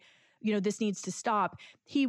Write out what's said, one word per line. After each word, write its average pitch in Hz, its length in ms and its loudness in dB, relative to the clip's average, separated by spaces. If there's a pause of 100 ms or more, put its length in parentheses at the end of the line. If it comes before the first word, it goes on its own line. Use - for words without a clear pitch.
(420)
you 214 120 0
know, 208 60 2
"This 196 200 -2
needs 208 240 -2
to 190 80 -6
stop," 208 460 0 (260)
he, 277 260 0